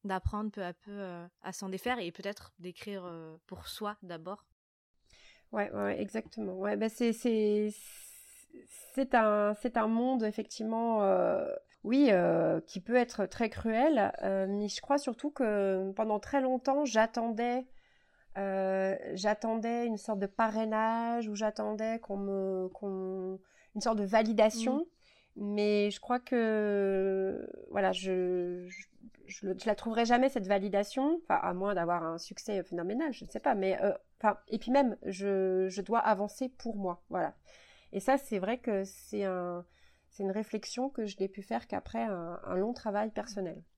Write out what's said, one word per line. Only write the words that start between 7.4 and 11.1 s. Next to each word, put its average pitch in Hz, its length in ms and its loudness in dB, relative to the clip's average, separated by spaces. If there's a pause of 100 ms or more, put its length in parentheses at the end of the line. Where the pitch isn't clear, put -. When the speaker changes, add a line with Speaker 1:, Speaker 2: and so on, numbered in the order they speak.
Speaker 2:
c'est 262 200 2
un, 208 460 6
c'est 240 160 -2
un 220 120 2
monde, 240 340 2
effectivement, 220 800 0
euh, 180 420 4 (400)